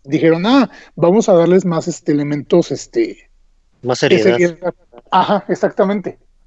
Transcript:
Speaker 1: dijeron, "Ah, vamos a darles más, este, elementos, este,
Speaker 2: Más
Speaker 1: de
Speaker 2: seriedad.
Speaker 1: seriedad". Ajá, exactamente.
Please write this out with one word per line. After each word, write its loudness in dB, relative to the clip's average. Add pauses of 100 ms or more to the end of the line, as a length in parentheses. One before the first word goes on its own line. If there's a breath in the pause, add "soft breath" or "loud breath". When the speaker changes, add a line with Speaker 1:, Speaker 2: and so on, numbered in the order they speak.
Speaker 1:
dijeron, 0
"Ah, 2 (280 loud breath)
vamos 2
a 4
darles 4
más, -4
este, -6
elementos, -2
este, -6 (520)
Speaker 2:
Más -4
Speaker 1:
de 0 (100)
Speaker 2:
seriedad. 2
Speaker 1:
seriedad". -4 (380)
Ajá, 0
exactamente. -4 (280)